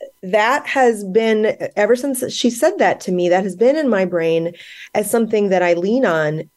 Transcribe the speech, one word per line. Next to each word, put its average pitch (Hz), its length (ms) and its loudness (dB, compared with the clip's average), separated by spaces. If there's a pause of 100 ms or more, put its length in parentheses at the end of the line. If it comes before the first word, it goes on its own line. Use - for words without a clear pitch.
(220)
that 214 460 0
has 233 360 0
been, 214 540 0 (180)
ever 208 200 2
since 254 360 -4
she - 200 0
said 330 260 0
that 202 240 0
to 190 100 -6
me, 180 180 0
that 185 140 2
has 185 120 -6
been 240 200 2
in 302 140 0
my 190 160 2
brain 165 480 -2 (400)
as 202 160 -2
something 220 400 0
that 185 140 2
I 175 100 4
lean 208 320 0
on 156 520 -2